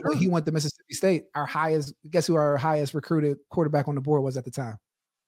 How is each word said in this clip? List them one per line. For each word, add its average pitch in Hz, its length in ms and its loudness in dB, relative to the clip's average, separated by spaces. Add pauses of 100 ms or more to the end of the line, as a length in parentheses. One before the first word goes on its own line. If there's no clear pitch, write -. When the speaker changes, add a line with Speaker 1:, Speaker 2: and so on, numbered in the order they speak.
Speaker 1:
when 151 100 0
Speaker 2:
Sure. - 20 0
Speaker 1:
he 180 120 2
went 165 180 2
to 156 60 0
Mississippi 151 420 -4
State, 185 300 2 (100)
our 147 120 -4
highest, 156 480 -2 (160)
guess 165 180 0
who 165 80 2
our 147 200 4
highest 151 380 0
recruited 151 440 0 (120)
quarterback 151 380 0
on 143 80 -2
the 135 60 -2
board 147 220 2
was 131 140 -4
at 123 80 -8
the 123 60 -12
time? 113 260 -8 (500)